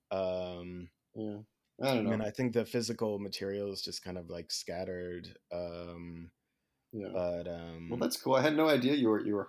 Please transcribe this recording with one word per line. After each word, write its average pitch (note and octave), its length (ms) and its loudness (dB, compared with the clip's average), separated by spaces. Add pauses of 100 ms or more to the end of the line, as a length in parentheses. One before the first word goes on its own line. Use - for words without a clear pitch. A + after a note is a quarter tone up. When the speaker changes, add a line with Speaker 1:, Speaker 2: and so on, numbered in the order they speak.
(120)
Speaker 1:
Um, F2+ 760 -2 (260)
Speaker 2:
Yeah. G#2+ 260 -6 (400)
I C3 140 4
don't A2+ 100 2
Speaker 1:
I A2 40 2
mean, A2 120 2
Speaker 2:
know. - 20 0
Speaker 1:
I G#2+ 80 -2
think B2+ 220 0
the A2+ 120 4
physical A2 540 0
material G2+ 540 -4
is F#2 100 -6
just - 200 -6
kind F#2 140 -6
of, F2 120 -10
like, E2+ 220 -6
scattered. F2+ 840 -4 (140)
Um, F2 800 -6 (600)
Speaker 2:
Yeah. G2 220 -6
Speaker 1:
but, F2 340 0 (420)
Speaker 2:
Well, A#2+ 100 -2
Speaker 1:
um, - 0 -
Speaker 2:
that's E2+ 220 2
cool. C3 140 4
I C3 60 6
had D3+ 140 6
no D#3 140 6
idea C3+ 260 6
you A#2+ 140 6
were, G#2+ 160 4
you G#2 100 2
were G2 140 0